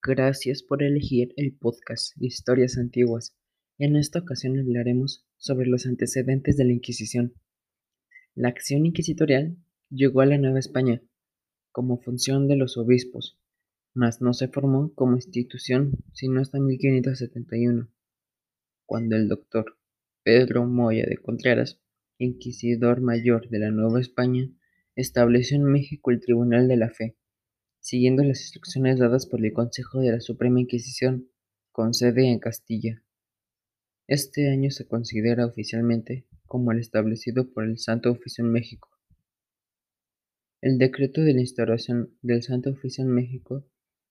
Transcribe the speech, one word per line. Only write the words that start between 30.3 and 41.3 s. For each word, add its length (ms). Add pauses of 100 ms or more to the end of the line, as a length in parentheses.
Inquisición, 720 (400)
con 240
sede 340
en 80
Castilla. 680 (1000)
Este 460
año 180
se 180
considera 600
oficialmente 800 (180)
como 260
el 80
establecido 720
por 120
el 160
Santo 320
Oficio 340
en 60
México. 360 (1700)
El 160
decreto 440
de 120